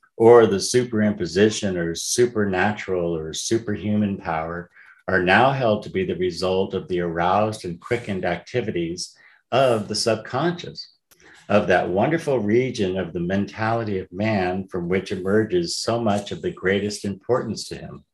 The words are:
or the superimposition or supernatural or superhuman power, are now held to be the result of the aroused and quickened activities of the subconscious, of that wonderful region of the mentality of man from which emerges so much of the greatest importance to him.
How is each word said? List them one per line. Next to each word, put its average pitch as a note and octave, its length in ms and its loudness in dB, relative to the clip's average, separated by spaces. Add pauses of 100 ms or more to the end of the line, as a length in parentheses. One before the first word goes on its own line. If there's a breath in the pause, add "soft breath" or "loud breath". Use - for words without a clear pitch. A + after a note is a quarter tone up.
(160)
or A2+ 300 10
the G2 100 0
superimposition G#2 1200 0
or E2 180 -4
supernatural G2 1200 0
or D#2 160 -8
superhuman G#2 840 -2
power, E2+ 520 -6 (380 loud breath)
are F#2 140 2
now G#2 280 6
held B2 320 2
to F2 80 -12
be F#2+ 140 -2
the F2 120 -2
result F#2 580 0
of F#2 140 -6
the F2+ 120 -2
aroused F2+ 640 0
and F2 160 -8
quickened G#2 440 -4
activities F2+ 920 -4 (340 soft breath)
of A#2 380 2
the G#2 60 -6
subconscious, B2 1000 -2 (560 loud breath)
of G#2 180 4
that F2 220 4
wonderful C3+ 500 2
region G#2 580 0
of F2+ 160 -4
the F2 80 -4
mentality G#2 760 -2
of F2 140 -8
man F#2+ 560 0
from F2 200 -4
which F#2 240 0
emerges F#2 640 0
so A#2 240 -2
much G#2 300 0
of E2+ 100 -8
the F2+ 100 -4
greatest G2+ 540 -2
importance G#2+ 640 -4
to - 60 -10
him. - 400 -14